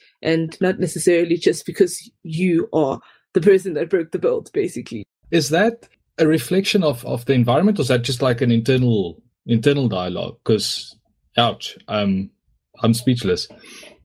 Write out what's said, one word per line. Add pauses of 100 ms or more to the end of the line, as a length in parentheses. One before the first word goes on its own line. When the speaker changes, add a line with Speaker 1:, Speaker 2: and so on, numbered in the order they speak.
(220)
Speaker 1:
and
not
necessarily
just
because (120)
you
are (360)
the
person
that
broke
the
build,
basically. (260)
Speaker 2:
Is
that (300)
a
reflection
of,
of
the
environment,
or
is
that
just,
like,
an
internal, (240)
internal
dialogue?
'Cause, (400)
ouch, (100)
um, (500)
I'm
speechless.
Speaker 1:
<laughs> (480)